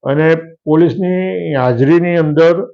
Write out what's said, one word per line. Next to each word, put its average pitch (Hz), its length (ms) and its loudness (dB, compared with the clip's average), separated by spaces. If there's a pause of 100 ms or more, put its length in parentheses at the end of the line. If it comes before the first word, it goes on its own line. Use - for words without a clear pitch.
અને 156 320 2 (300)
પોલીસની 180 880 -2
હાજરીની 139 640 0
અંદર 165 580 2